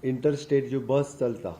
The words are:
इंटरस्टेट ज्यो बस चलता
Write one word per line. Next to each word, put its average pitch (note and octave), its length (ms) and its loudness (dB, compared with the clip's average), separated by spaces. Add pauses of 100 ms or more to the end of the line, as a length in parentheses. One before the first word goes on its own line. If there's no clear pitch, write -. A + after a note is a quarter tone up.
इंटरस्टेट C#3 640 2
ज्यो C3 120 -2
बस C#3 380 0
चलता G#2 420 -4